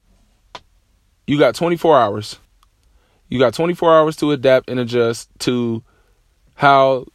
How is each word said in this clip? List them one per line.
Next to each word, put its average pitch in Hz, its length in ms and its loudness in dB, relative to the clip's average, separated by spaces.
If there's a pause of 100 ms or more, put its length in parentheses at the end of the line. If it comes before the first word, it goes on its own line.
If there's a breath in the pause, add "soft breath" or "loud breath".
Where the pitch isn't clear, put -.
(1300)
you 143 140 -2
got 135 160 2
twenty-four 165 440 0
hours. 107 380 -4 (920)
You 127 120 -4
got 120 160 2
twenty-four 170 360 0
hours 156 260 4
to 147 140 -2
adapt 131 380 0
and 123 100 -6
adjust 117 500 -4 (100)
to 120 440 -4 (720)
how 135 600 2